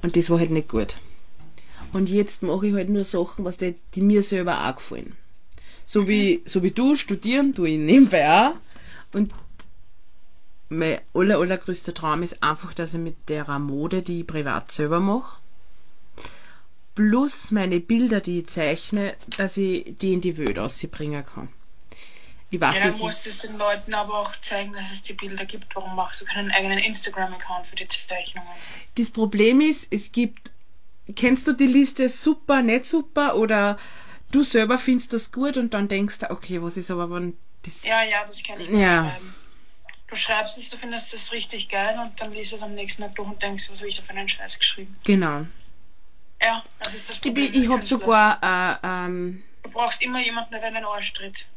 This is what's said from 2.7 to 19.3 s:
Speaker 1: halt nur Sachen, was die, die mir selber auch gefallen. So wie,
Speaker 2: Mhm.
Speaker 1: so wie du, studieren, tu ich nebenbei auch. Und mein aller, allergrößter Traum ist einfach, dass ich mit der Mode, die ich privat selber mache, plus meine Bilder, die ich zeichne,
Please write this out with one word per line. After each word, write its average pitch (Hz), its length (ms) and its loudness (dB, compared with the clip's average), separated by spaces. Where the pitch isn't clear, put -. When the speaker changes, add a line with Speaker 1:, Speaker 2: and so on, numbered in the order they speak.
Speaker 1:
halt 190 160 0
nur 202 140 4
Sachen, 190 420 -2
was 180 120 -4
die, 180 180 -2
die 190 60 0
mir 202 220 8
selber 180 460 0
auch 131 60 -4
gefallen. - 400 -10
So 202 220 4
wie, 202 300 6
Speaker 2:
Mhm. - 80 -4
Speaker 1:
so - 180 0
wie 185 80 4
du, 269 240 4
studieren, 262 600 2
tu 175 100 0
ich 156 140 2
nebenbei 170 500 10
auch. 226 240 8
Und 202 180 2
mein 160 300 0
aller, 190 240 6
allergrößter 180 560 -2
Traum 156 260 0
ist - 220 -4
einfach, 156 300 0
dass 165 200 -4
ich 165 60 -2
mit 165 280 -6
der 147 300 -2
Mode, 147 460 -2
die 175 180 -4
ich 165 60 -8
privat 143 440 -2
selber 156 280 2
mache, 202 380 0
plus 233 580 2
meine 185 280 2
Bilder, 226 400 4
die 175 200 -2
ich 170 80 -6
zeichne, 175 680 -2